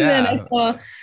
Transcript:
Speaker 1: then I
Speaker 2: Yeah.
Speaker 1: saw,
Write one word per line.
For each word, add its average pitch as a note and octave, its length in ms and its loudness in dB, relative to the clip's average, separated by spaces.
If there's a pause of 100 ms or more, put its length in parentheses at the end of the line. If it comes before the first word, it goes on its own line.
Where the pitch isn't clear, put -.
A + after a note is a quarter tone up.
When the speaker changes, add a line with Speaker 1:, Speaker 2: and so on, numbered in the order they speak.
Speaker 1:
then C4+ 180 2
I B3 80 0
Speaker 2:
Yeah. - 140 -6
Speaker 1:
saw, A#3 300 0 (240)